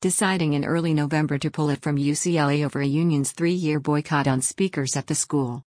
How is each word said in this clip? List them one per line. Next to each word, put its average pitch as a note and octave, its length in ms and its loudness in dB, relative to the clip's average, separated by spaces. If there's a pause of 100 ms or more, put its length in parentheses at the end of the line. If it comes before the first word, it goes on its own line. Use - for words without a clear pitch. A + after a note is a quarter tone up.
deciding F3+ 520 0
in C#3+ 120 0
early E3 280 0
November D3 440 0
to D3+ 120 -4
pull D3+ 200 0
it C#3 120 -2
from D3 160 -2
U C#3 180 0
C E3+ 220 0
L C#3+ 120 2
A D3 160 2
over C#3 160 -4
a C#3 40 0
union's D3 460 2
three-year E3+ 480 0
boycott D3 480 0
on C3 140 2
speakers D3 560 -2
at C3+ 100 -4
the D3+ 80 -2
school. C3 580 -2